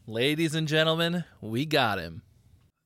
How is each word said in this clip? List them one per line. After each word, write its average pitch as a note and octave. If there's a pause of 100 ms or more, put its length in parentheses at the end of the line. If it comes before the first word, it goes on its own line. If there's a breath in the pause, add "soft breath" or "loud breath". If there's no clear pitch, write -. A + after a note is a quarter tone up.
Ladies C#3+
and D#3+
gentlemen, D#3+ (180 loud breath)
we A#2
got C3
him. E2 (640)